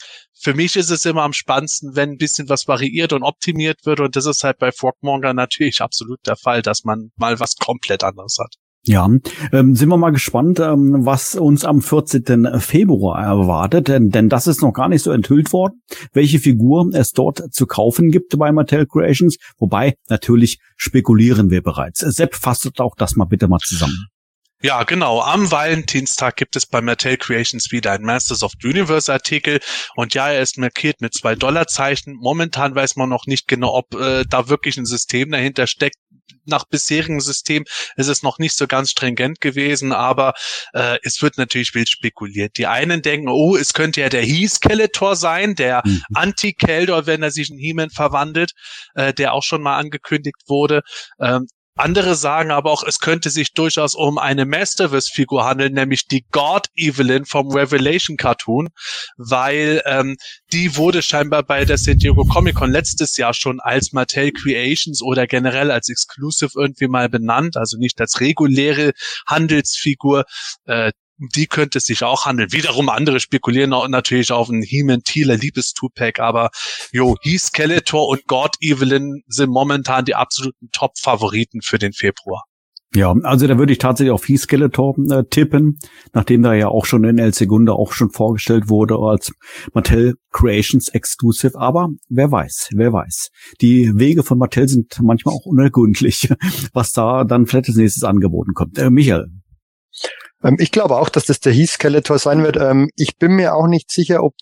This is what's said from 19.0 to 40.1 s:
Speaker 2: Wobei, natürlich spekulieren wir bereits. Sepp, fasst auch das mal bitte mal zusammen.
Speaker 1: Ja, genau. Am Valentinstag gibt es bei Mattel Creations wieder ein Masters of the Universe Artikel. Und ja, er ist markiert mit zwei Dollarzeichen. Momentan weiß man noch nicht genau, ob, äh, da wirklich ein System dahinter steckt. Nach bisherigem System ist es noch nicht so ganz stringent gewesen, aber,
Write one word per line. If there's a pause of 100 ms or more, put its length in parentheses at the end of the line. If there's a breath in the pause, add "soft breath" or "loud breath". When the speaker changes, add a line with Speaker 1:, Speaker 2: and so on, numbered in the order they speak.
Speaker 2:
Wobei, (120)
natürlich (180)
spekulieren
wir
bereits.
Sepp,
fasst
auch
das
mal
bitte
mal
zusammen. (560)
Speaker 1:
Ja,
genau.
Am
Valentinstag
gibt
es
bei
Mattel
Creations
wieder
ein
Masters
of
the
Universe
Artikel. (360 loud breath)
Und
ja,
er
ist
markiert
mit
zwei
Dollarzeichen.
Momentan
weiß
man
noch
nicht
genau,
ob,
äh,
da
wirklich
ein
System
dahinter
steckt. (480)
Nach
bisherigem
System (320 loud breath)
ist
es
noch
nicht
so
ganz
stringent
gewesen,
aber, (400 loud breath)